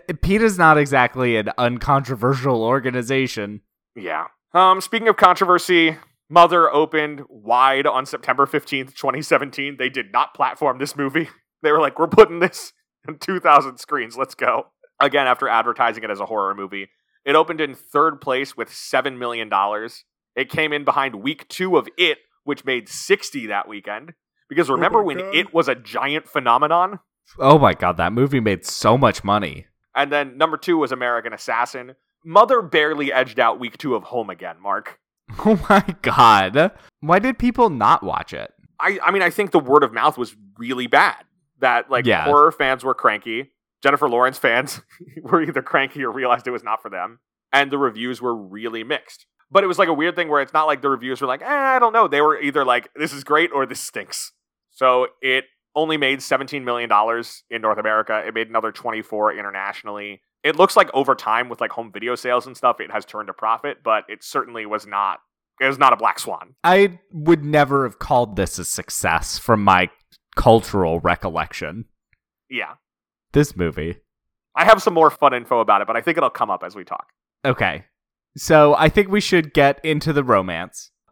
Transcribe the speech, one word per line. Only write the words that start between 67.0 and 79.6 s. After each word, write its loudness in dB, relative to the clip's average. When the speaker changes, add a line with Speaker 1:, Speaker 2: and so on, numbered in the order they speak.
Speaker 1:
would 2
never 2
have -8
called 0
this -2
a -8
success -4
from 0
my 4
cultural 2
recollection. -4
Speaker 2:
Yeah. -10
Speaker 1:
This 0
movie. -6
Speaker 2:
I 2
have 6
some 0
more 6
fun 2
info 0
about 4
it, -8
but -2
I -2
think -2
it'll 0
come -4
up -6
as -14
we -16
talk. -12
Speaker 1:
Okay. -2
So 6
I 6
think 2
we 0
should 0
get 4